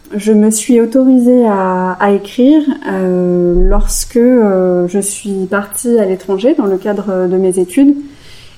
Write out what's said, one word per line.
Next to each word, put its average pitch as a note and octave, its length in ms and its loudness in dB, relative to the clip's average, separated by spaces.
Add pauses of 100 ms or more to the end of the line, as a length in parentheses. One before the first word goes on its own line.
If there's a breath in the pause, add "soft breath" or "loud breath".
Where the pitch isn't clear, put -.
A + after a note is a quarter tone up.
(140)
je G#3 200 0
me G#3+ 180 4
suis A3+ 300 2
autorisée B3 640 2
à, F#3 480 -2
à G3+ 180 0
écrire, B3 500 2 (300)
euh, F3+ 800 0
lorsque, - 480 0
euh, F#3+ 720 2
je G3 100 -2
suis G3 500 -6
partie G#3 480 -4
à G#3+ 60 2
l'étranger F#3+ 500 -2
dans C#4+ 120 -2
le F#3+ 120 -2
cadre G3 520 -4
de F#3 80 0
mes F#3+ 200 0
études, C#4 380 2 (640 loud breath)